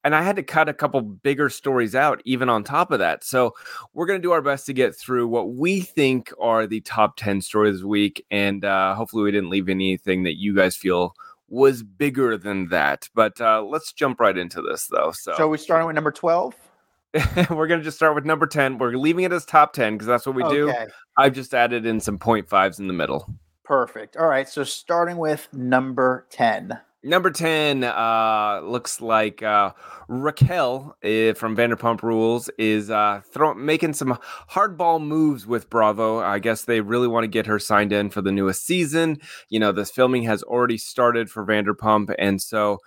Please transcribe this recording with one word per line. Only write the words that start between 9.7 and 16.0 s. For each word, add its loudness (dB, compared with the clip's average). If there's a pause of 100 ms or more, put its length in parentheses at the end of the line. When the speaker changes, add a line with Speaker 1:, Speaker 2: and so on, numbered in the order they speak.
Speaker 1:
that -4
you -4
guys 2
feel -2 (320)
was 4
bigger -2
than -6
that. 0
But, 2
uh, 4
let's -8
jump -2
right 4
into -6
this, -6
though. 0
So, -8
Speaker 2:
So 2
we -2
starting 0
with -6
number -2